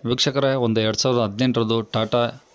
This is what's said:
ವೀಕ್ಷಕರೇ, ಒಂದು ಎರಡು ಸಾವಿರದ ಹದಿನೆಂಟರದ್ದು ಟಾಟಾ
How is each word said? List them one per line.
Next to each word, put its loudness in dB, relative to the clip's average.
ವೀಕ್ಷಕರೇ, 0
ಒಂದು 2
ಎರಡು 0
ಸಾವಿರದ 0
ಹದಿನೆಂಟರದ್ದು 0
ಟಾಟಾ -2